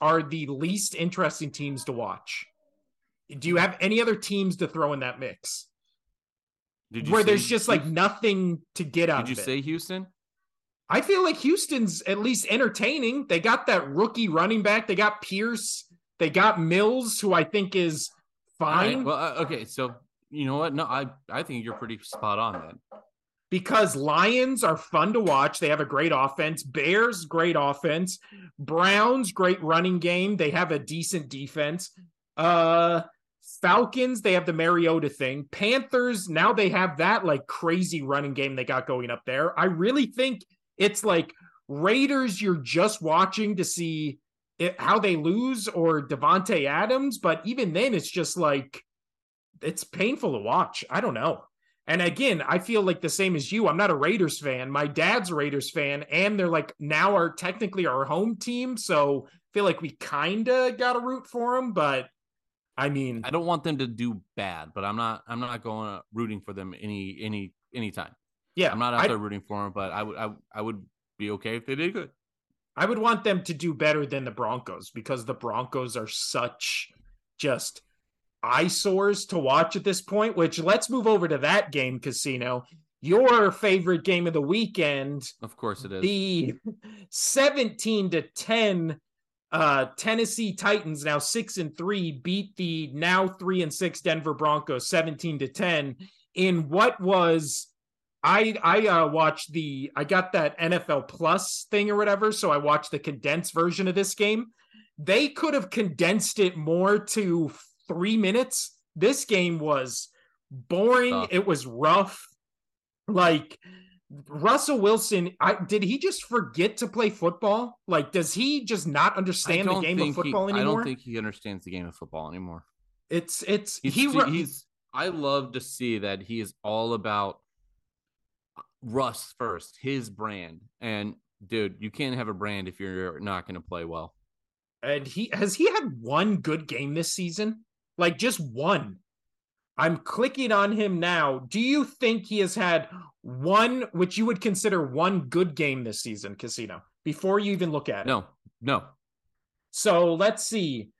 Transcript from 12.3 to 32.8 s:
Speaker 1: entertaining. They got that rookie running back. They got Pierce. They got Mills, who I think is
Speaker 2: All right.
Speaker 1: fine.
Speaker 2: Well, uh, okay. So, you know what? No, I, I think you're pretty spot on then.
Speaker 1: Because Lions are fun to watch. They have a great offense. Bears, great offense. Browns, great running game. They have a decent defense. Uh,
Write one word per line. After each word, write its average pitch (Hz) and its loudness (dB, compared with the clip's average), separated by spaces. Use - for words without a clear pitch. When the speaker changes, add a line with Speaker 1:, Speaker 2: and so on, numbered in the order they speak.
Speaker 1:
entertaining. 254 0
They 170 2
got 226 2
that 180 2
rookie 220 0
running 190 2
back. 214 2
They 196 0
got 208 2
Pierce. 220 -4
They 165 2
got 196 4
Mills, 214 2
who 190 2
I 165 4
think 196 -2
is 165 0
Speaker 2:
All 156 0
right. 185 2
Speaker 1:
fine. 262 -2
Speaker 2:
Well, 143 0
uh, 151 -2
okay. 131 -6
So, 123 -6
you 147 -6
know 135 -2
what? 156 -2
No, 156 -2
I, 131 -4
I 123 -4
think 127 -8
you're 113 -8
pretty 113 -10
spot 104 -4
on 110 0
then. 80 -14
Speaker 1:
Because 185 2
Lions 196 2
are 160 2
fun 175 0
to 233 2
watch. 147 2
They 160 0
have 151 2
a 147 -2
great 147 0
offense. 151 0
Bears, 170 0
great 165 2
offense. 156 0
Browns, 196 2
great 185 2
running 170 2
game. 180 0
They 156 2
have 170 0
a 147 0
decent 151 -6
defense. 147 -6
Uh, 170 4